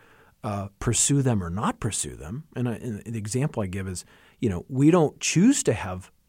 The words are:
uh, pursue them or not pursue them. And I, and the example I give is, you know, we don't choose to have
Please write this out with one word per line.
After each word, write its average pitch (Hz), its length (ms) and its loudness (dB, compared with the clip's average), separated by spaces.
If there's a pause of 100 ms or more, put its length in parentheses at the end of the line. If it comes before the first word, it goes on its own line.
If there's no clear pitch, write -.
(440)
uh, 101 240 -6 (100)
pursue 135 460 2
them 113 200 2
or 85 60 -6
not 123 300 -2
pursue 76 360 -6
them. 78 280 -12 (120)
And 123 140 -2
I, 110 40 -4
and 107 300 -8
the 113 140 -8
example 117 460 -2
I 95 40 -2
give 95 200 -6
is, 90 180 -8 (340)
you 113 100 0
know, 87 200 -4
we 143 220 6
don't 165 280 4
choose 233 440 4
to 131 100 2
have 92 380 -8 (180)